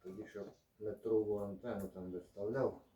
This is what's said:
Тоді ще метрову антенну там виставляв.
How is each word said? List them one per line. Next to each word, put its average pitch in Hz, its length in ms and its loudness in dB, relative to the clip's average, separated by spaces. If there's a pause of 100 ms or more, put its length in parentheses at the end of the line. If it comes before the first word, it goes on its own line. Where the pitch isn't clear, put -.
Тоді 107 240 -8
ще 101 180 -6 (340)
метрову 107 580 4
антенну 101 500 -2
там 90 240 -8
виставляв. 104 680 0 (140)